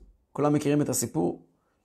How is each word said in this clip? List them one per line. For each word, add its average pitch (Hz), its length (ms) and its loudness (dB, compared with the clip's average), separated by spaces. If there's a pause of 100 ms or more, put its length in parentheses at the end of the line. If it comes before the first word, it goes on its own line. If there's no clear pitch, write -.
(320)
כולם 147 220 0
מכירים 147 280 2
את 131 80 -2
הסיפור, 135 560 -4 (400)